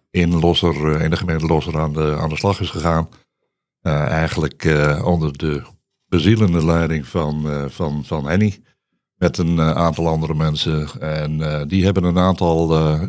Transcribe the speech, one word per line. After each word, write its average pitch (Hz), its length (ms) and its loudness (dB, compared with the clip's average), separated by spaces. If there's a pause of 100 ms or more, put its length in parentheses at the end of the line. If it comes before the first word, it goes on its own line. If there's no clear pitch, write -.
(100)
in 85 300 2
Losser, 78 540 2
eh, 80 100 0
in 80 60 0
de 80 60 0
gemeente 80 300 -4
Losser 80 320 0
aan 78 140 -2
de, 76 260 -2
aan 80 100 -2
de 76 80 -6
slag 98 240 -2
is 90 100 -4
gegaan. 82 380 0 (720)
Eh, 73 260 -2
eigenlijk, 78 580 -2
eh, 76 400 2
onder 78 340 0
de 76 240 -4 (440)
bezielende 90 580 2
leiding 82 420 0
van, 76 440 -4
eh, 73 180 -4
van, 73 360 -6
van 73 240 -6
Henny. 98 340 2 (520)
Met - 240 0
een, 85 200 2
eh, 80 120 2
aantal 82 380 0
andere 80 260 -2
mensen. 78 680 -2
En, 78 400 -4
eh, 76 260 -4
die 92 180 0
hebben 92 200 2
een 87 140 2
aantal, 82 580 2
eh, 78 320 2